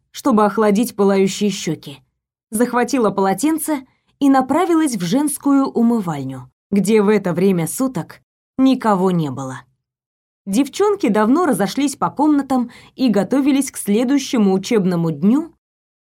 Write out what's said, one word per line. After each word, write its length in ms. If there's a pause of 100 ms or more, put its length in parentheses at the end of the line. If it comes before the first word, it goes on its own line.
(120)
чтобы 340
охладить 500
пылающие 540
щеки. 520 (500)
Захватила 600
полотенце 760 (340)
и 80
направилась 680
в 60
женскую 680
умывальню, 840 (200)
где 320
в 40
это 260
время 340
суток 540 (360)
никого 540
не 180
было. 320 (840)
Девчонки 640
давно 360
разошлись 500
по 140
комнатам 640 (240)
и 140
готовились 640
к 60
следующему 760
учебному 580
дню 420 (520)